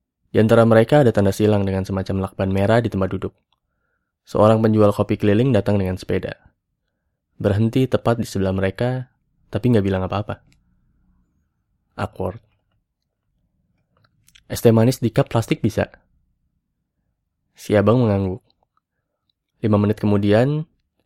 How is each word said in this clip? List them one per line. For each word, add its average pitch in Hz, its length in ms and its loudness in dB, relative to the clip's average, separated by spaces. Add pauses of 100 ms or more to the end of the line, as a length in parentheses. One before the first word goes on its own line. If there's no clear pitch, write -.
(280)
Di - 120 0
antara 113 280 4
mereka 117 360 4
ada 113 120 2
tanda 98 160 2
silang 104 320 0
dengan 95 240 -4
semacam 95 400 -6
lakban 95 240 -6
merah 104 320 0
di 107 80 -6
tempat 95 160 -2
duduk. 92 240 -8 (960)
Seorang 110 320 4
penjual 107 320 4
kopi 104 240 -2
keliling 107 400 0
datang 101 240 0
dengan 92 160 -4
sepeda. - 400 -8 (1040)
Berhenti 113 480 0
tepat 117 320 -2
di 107 80 -6
sebelah 95 240 -4
mereka, 120 560 -4 (400)
tapi 123 240 -2
nggak 101 160 2
bilang 95 160 -2
apa-apa. 101 400 -8 (1500)
Awkward. 95 480 -8 (2000)
"Es - 80 -10
teh 113 160 4
manis 117 240 2
di 117 160 -4
cup - 160 -2
plastik 120 320 -4
bisa?" - 240 -4 (1700)
Si - 160 -10
abang 107 320 4
mengangguk. 98 400 -2 (1200)
Lima 107 160 2
menit 104 160 0
kemudian, 107 720 0 (380)